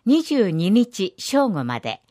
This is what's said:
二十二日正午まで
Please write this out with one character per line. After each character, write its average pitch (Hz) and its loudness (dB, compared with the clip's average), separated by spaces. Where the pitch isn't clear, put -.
二 294 4
十 269 0
二 165 0
日 226 0
正 269 0
午 147 -4
ま 120 -6
で 113 -8